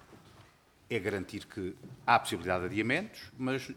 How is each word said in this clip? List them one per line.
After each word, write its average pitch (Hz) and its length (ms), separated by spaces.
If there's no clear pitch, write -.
É 117 100
garantir 95 480
que 95 280
há 120 100
possibilidade 90 440
de 90 60
adiamentos, 120 720
mas 131 400